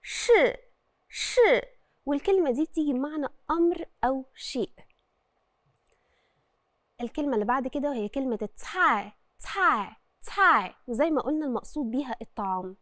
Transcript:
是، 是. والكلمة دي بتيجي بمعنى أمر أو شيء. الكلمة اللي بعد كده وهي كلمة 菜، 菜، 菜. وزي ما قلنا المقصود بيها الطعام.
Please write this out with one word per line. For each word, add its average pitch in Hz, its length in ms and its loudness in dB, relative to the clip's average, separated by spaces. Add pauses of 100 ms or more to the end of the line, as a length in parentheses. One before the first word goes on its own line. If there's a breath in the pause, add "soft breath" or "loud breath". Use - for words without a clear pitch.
是، - 580 2 (500)
是. - 580 4 (380)
والكلمة 302 460 2
دي 254 120 0
بتيجي 302 300 -2
بمعنى 285 340 -4 (240)
أمر 339 340 0 (180)
أو 262 220 -2 (100)
شيء. - 360 -6 (2250)
الكلمة 285 320 -4
اللي 208 120 0
بعد 247 220 -2
كده 285 220 -4
وهي 220 200 -4
كلمة 240 460 -4
菜، 240 580 0 (260)
菜، 285 580 0 (260)
菜. 294 520 2 (120)
وزي 254 240 0
ما 294 100 2
قلنا 302 240 -2
المقصود 247 460 -6
بيها 254 300 -4
الطعام. 190 600 -6